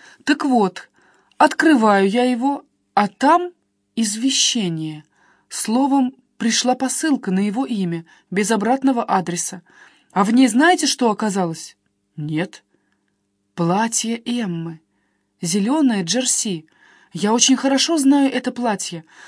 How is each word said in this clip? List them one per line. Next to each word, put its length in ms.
Так 200
вот, 440
открываю 720
я 160
его, 400
а 140
там 440
извещение. 1080
Словом, 640
пришла 360
посылка 560
на 100
его 260
имя, 400
без 200
обратного 520
адреса. 600
А 120
в 80
ней 160
знаете, 380
что 240
оказалось?» 680
«Нет». 480
«Платье 720
Эммы. 560
Зелёное 600
джерси. 640
Я 200
очень 240
хорошо 420
знаю 340
это 200
платье. 520